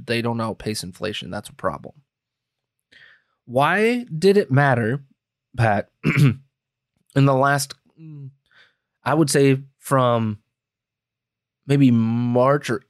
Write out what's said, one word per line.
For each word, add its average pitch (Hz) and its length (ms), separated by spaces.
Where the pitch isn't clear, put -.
they 117 180
don't 117 180
outpace 107 440
inflation. 95 460
That's 101 180
a - 60
problem." - 400
Why 196 600
did 190 320
it 202 160
matter, 135 500
Pat, 113 400
<clears throat> - 80
in - 1200
the 139 100
last, 139 380
I 135 120
would 156 160
say 139 320
from 120 640
maybe 139 240
March 120 760
or 113 220